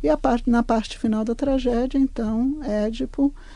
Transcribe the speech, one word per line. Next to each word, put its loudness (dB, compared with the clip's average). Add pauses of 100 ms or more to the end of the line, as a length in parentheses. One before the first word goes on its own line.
E 0
a 4
parte, 0
na 4
parte 0
final 0
da -2
tragédia, 0
então, 0
Édipo, 0 (220)